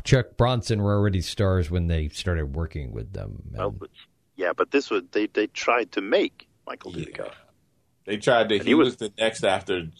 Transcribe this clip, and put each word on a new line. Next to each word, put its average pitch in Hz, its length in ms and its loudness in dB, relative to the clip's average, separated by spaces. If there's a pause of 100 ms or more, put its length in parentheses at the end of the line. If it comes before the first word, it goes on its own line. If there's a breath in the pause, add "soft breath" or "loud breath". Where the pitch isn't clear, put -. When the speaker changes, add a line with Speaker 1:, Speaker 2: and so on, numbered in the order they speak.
Speaker 1:
Chuck - 340 2
Bronson 117 440 2
were 101 120 4
already 101 260 4
stars 92 500 0
when 87 180 0
they 78 200 0
started 78 480 -4
working 78 360 -6
with 55 200 -10
them. 50 300 -10 (100)
Speaker 2:
Well, 98 160 -4
Speaker 1:
And 104 100 -10
Speaker 2:
but, - 120 -14 (460)
yeah, 87 200 -2
but - 140 0
this - 200 0
was, 101 120 0 (100)
they, 107 140 0
they 107 220 0
tried - 440 -2
to - 80 -4
make 135 460 -2 (200)
Michael - 260 -14
Speaker 3:
Yeah. 165 140 -8
Speaker 2:
Dudikoff. - 260 -12 (760)
Speaker 3:
They 104 100 -4
tried 117 340 4
to, 107 60 4
Speaker 2:
And 98 80 -2
Speaker 3:
he 117 60 2
Speaker 2:
he - 40 6
Speaker 3:
was 131 120 6
Speaker 2:
was 120 100 -2
Speaker 3:
the 107 220 -10
next 110 260 0
after, 95 440 0 (120)